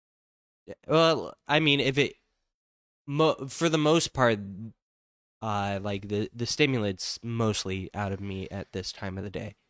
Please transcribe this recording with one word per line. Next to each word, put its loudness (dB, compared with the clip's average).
Yeah, -14
well, 2
I 4
mean, 4
if 2
it, 2
mo-, 2
for -2
the 4
most 4
part, 4
uh, -2
like, -4
the, -2
the -4
stimulant's 0
mostly -2
out -2
of -4
me -8
at -10
this -6
time -8
of -6
the -8
day. -8